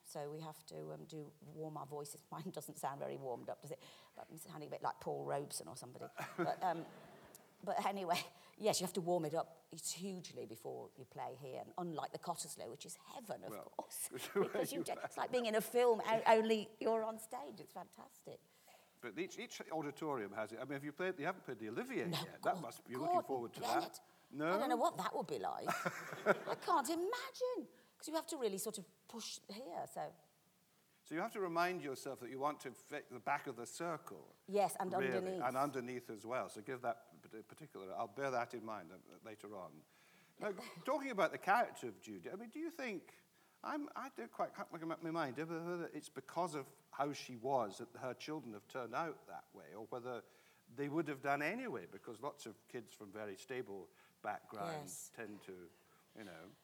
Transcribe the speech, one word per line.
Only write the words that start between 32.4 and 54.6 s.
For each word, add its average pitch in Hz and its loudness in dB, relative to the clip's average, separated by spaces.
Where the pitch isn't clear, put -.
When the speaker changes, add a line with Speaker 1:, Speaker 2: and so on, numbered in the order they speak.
Speaker 2:
to 135 -6
fit 139 -8
the 123 -8
back 143 0
of 123 -4
the 117 -4
circle. 160 -4
Speaker 1:
Yes, 190 6
and 185 2
Speaker 2:
Really, 190 6
Speaker 1:
underneath. 185 2
Speaker 2:
and 127 4
underneath 127 2
as 107 -6
well. 117 0
So 107 -8
give 123 -4
that 120 0
p-, 110 -10
particular, 117 -10
I'll 110 -2
bear 131 0
that 120 2
in 110 -6
mind, 101 -6
uh, 92 -14
later 104 -10
on. 87 -6
Now, 214 0
<laughs> - -10
talking 277 4
about 185 6
the 139 -6
character 190 4
of - -8
Judy, 101 -8
I - -6
mean, 226 -8
do 302 -8
you 330 -4
think, 254 -4
I'm, 294 -2
I 247 -6
don't - -6
quite, - -2
can't - -6
make 165 -6
up 160 -2
my 165 0
mind, 156 2
whether 165 -2
it's 147 -8
because 165 -2
of 135 -2
how 143 2
she 131 -8
was 113 2
that 120 -8
her 127 -4
children 143 -6
have 101 -12
turned 120 -6
out 156 -2
that 87 -10
way, 95 -16
or 110 -8
whether 120 -4
they 143 -2
would 156 2
have 139 -2
done 143 4
anyway, 180 0
because 98 -10
lots 139 -6
of 107 -8
kids 113 -8
from 101 -14
very 104 -6
stable 101 -6
backgrounds 110 -4